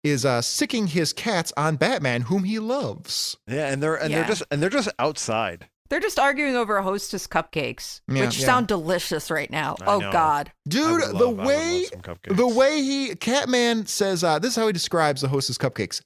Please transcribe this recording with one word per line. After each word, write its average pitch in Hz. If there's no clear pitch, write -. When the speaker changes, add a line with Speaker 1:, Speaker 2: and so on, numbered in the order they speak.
Speaker 1:
is, 143
uh, 123
sicking 233
his 160
cats 190
on 151
Batman, 139
whom 180
he 214
loves. 220
Speaker 2:
Yeah, 143
and 135
they're, 156
and 156
they're 165
Speaker 3:
Yeah. -
Speaker 2:
just, 190
and 147
they're 190
just 233
outside. 110
Speaker 3:
They're 294
just 392
arguing 277
over 214
a 196
Hostess 196
cupcakes, -
Speaker 1:
Yeah, 131
Speaker 3:
which 233
Speaker 1:
yeah. 135
Speaker 3:
sound 247
delicious 175
right 151
now. 143
Speaker 2:
I -
Speaker 3:
Oh, 202
Speaker 2:
know. 196
Speaker 3:
God. 156
Speaker 1:
Dude, 247
Speaker 2:
I 330
would 339
Speaker 1:
the -
Speaker 2:
love, 180
I 247
would 233
love 208
Speaker 1:
way, 339
Speaker 2:
some 95
Speaker 1:
the 85
Speaker 2:
cupcakes. 226
Speaker 1:
way 277
he, 269
Catman 240
says, 190
uh, 151
this 233
is -
how 226
he 214
describes 156
the 135
Hostess 135
cupcakes. -